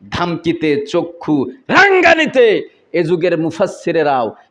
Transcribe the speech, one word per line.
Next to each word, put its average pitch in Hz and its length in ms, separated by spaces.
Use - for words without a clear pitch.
ধামকিতে, 156 760
চক্ষু 156 600
রাঙ্গানিতে 320 1200
এ 170 100
যুগের 170 340
মুফাসসিরেরাও, 156 1000